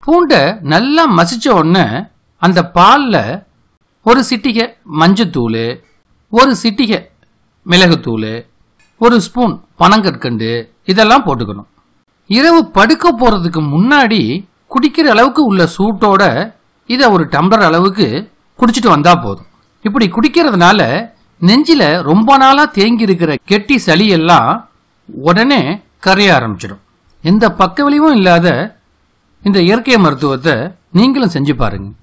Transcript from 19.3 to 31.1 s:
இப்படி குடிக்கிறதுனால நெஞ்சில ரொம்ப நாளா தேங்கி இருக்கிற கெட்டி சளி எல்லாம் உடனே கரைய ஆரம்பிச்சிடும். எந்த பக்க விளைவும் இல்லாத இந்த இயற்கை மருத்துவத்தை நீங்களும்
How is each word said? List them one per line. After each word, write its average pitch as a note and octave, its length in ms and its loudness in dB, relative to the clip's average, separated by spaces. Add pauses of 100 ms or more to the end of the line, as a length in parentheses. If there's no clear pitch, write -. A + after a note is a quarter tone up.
இப்படி A3 240 -2
குடிக்கிறதுனால G#3+ 720 2 (600)
நெஞ்சில G3+ 640 2
ரொம்ப A3 340 2
நாளா C4+ 280 4
தேங்கி A3+ 380 -2
இருக்கிற E3+ 420 -2
கெட்டி G#3+ 340 -2
சளி F#3 300 0
எல்லாம் D#3+ 420 2 (760)
உடனே A3+ 340 0 (400)
கரைய F#3+ 340 2
ஆரம்பிச்சிடும். G#2 480 -8 (400)
எந்த G3+ 280 2
பக்க F#3 320 -2
விளைவும் D4 320 2
இல்லாத F3+ 300 2 (960)
இந்த G3+ 180 0
இயற்கை A#3 380 2
மருத்துவத்தை C#3+ 560 0 (380)
நீங்களும் A#3+ 420 0